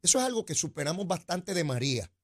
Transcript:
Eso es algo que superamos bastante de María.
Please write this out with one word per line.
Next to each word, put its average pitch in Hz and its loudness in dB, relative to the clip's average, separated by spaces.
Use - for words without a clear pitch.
Eso - 6
es 254 4
algo 240 0
que 156 -6
superamos 156 -2
bastante 180 -4
de 170 2
María. 123 0